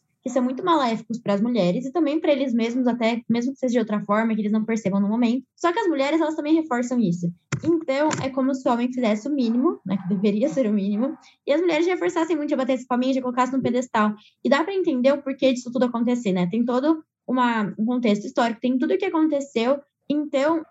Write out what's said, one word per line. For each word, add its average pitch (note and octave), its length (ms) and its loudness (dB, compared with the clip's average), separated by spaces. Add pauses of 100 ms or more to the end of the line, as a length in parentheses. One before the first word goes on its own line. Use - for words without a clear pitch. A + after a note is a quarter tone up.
(260)
que B3+ 40 -4
são B3+ 120 0
muito B3+ 220 -2
maléficos B3 560 0
pras G3+ 200 0
mulheres A3+ 460 0
e C4+ 60 -8
também D#4+ 280 0
pra D#4+ 120 2
eles C4 200 0
mesmos, A#3 360 0
até A#3 400 0
mesmo A#3+ 240 0
que - 80 -18
seja B3 140 0
de B3 40 2
outra A3 260 0
forma, A3 300 0
que G#3+ 60 -2
eles G#3 100 -2
não A3 140 0
percebam G#3 360 0
no G3+ 80 0
momento. A#3+ 360 0 (100)
Só E4+ 180 0
que F4 60 -4
as A4 80 0
mulheres, D4 340 0
elas D#4 140 0
também D#4 220 2
reforçam B3 420 -2
isso. F3 340 0 (300)
Então, D#4 460 0 (120)
é C4+ 80 -4
como C4+ 240 0
se - 160 -2
o B3+ 40 4
homem B3 200 0
fizesse A#3+ 360 0
o C#4+ 40 -2
mínimo, C4 540 0
né, F#3+ 100 -2
que F3+ 160 -8
deveria G#3 360 2
ser A3 180 0
o G#3 60 0
mínimo, G#3 440 -2 (300)
e C4 60 0
as D4+ 80 2
mulheres E4+ 260 2
já F#4 60 2
reforçassem F4 420 0
muito, D4 160 -2
já D4 60 2
batessem B3+ 320 -2
palminha, B3+ 260 0
já C4 80 0
colocassem B3+ 340 0
no B3+ 60 0
pedestal. A#3 520 0 (300)
E B3 60 0
dá C#4+ 140 4
pra G4 100 -4
entender C#4 380 2
o C#4+ 100 -2
porquê C4+ 300 0
disso B3 180 -6
tudo - 140 0
acontecer, A#3+ 480 0
né? F3+ 180 2
Tem A3+ 140 0
todo C4 400 0 (200)
uma, A#3 540 0
um G#3+ 80 0
contexto A#3+ 400 0
histórico, A#3 340 -2
tem B3+ 160 0
tudo D#4+ 180 0
o F#4+ 40 0
que G4+ 60 -4
aconteceu, C#4+ 760 0 (320)
então D4 600 0